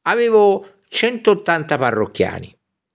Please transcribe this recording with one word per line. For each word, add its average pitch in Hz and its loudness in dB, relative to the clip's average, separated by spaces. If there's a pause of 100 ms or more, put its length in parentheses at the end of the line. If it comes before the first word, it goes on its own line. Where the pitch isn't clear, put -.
Avevo 208 0
centottanta 202 0
parrocchiani. 104 -2 (420)